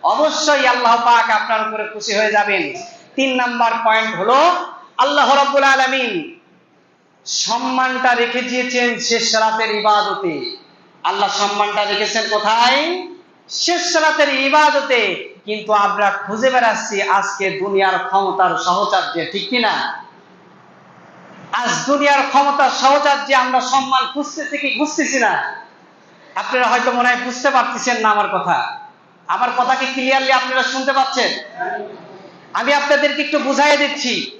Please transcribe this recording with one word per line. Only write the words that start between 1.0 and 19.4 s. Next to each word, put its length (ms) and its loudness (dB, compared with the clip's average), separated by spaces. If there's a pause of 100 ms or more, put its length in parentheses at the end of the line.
পাক 260 4
আপনার 320 0
উপরে 260 -4
খুশি 260 -8
হয়ে 220 0
যাবেন। 260 0 (520)
তিন 220 0
নাম্বার 360 0 (100)
পয়েন্ট 340 0
হলো 220 2 (600)
আল্লাহ 340 2
রাব্বুল 400 2
আলামিন 400 0 (1120)
সম্মানটা 880 -2
রেখে 280 -2
দিয়েছেন 460 -2 (120)
শেষ 340 -2
রাতের 440 0
ইবাদতে। 560 0 (720)
আল্লাহ 340 0
সম্মানটা 460 0
রেখেছেন 460 -2
কোথায়? 500 2 (680)
শেষ 340 -2 (120)
রাতের 340 2 (140)
ইবাদতে। 560 4 (440)
কিন্তু 320 -6
আমরা 320 2 (100)
খুঁজে 320 -2
বেড়াচ্ছি 460 0 (140)
আজকে 360 0 (140)
দুনিয়ার 440 2
ক্ষমতার 540 2
সাহচর্যে, 680 0
ঠিক 200 -6